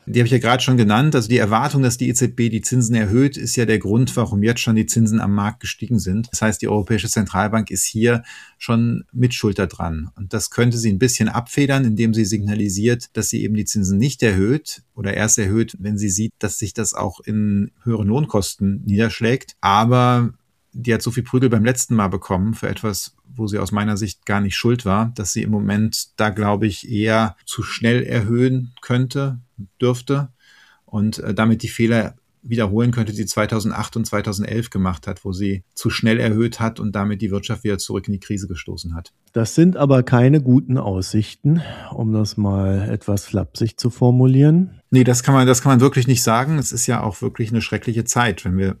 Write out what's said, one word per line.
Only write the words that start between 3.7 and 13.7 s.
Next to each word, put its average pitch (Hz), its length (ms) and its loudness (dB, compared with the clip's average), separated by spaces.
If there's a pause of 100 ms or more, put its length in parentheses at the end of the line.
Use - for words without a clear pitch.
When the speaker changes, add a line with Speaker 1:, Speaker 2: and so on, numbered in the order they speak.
Speaker 1:
Grund, 117 380 0
warum 104 260 0
jetzt 117 180 2
schon 113 140 0
die 110 120 2
Zinsen 110 340 2
am 98 120 0
Markt 104 280 -2
gestiegen 110 400 -4
sind. 95 320 -4
Das - 100 -8
heißt, 110 180 0
die 113 60 -4
Europäische 104 420 -2
Zentralbank 104 640 -2
ist - 140 -4
hier 117 400 0 (340)
schon 117 540 0
Mitschulter 113 560 0
dran. 82 480 -8
Und 98 180 -10
das - 160 -6
könnte 120 260 2
sie 113 140 0
ein 95 80 2
bisschen 117 300 0
abfedern, 135 560 0
indem 113 280 2
sie 110 120 0
signalisiert, 104 920 -2
dass 110 120 -2
sie 110 160 -4
eben 107 100 -2
die 104 120 -2
Zinsen 98 300 0